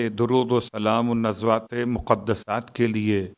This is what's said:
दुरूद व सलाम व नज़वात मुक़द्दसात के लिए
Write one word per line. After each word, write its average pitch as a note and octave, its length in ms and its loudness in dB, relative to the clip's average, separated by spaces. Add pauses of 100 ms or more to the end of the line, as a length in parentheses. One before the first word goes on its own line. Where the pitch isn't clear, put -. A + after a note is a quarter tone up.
(140)
दुरूद A#2+ 340 2
व B2 140 2
सलाम A2 440 0
व A#2+ 100 0
नज़वात A2+ 580 0 (140)
मुक़द्दसात A2 880 -2
के A#2 120 2
लिए G#2+ 320 0 (180)